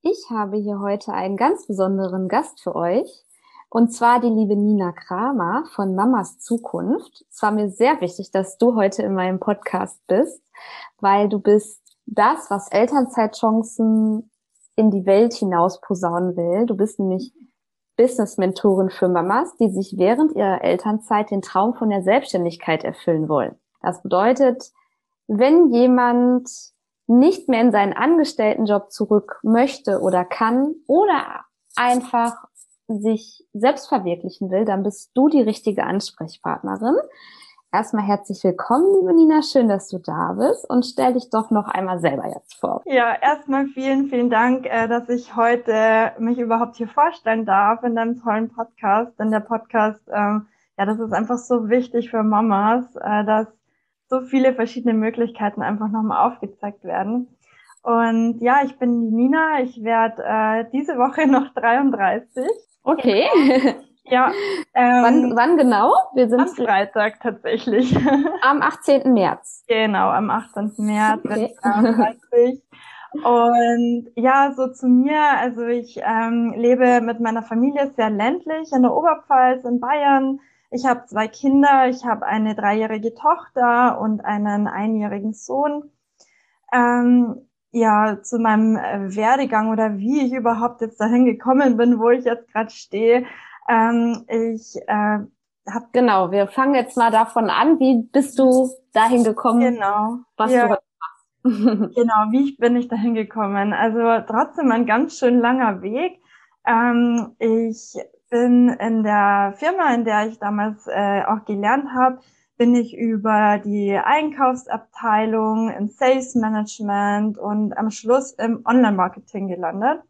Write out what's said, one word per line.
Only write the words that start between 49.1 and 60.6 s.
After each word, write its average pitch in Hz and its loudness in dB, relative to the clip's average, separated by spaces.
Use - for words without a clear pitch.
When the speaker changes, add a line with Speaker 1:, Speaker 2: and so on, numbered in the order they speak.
Speaker 2:
Denn 214 -2
der 214 0
Podcast, 220 -4
ähm, 208 -2
ja, 196 0
das 214 -4
ist 220 -6
einfach 220 -2
so 233 -2
wichtig 240 -2
für 220 -2
Mamas, 214 2
äh, 208 -4
dass 220 0
so 262 -2
viele 254 2
verschiedene 233 -2
Möglichkeiten 220 -2
einfach 208 -4
nochmal 214 -2
aufgezeigt 202 -10
werden. 196 -6
Und 233 0
ja, 254 2
ich 269 -10
bin 240 -2
die 220 -2
Nina. 294 0
Ich 247 -8
werd, 226 0
äh, 220 -2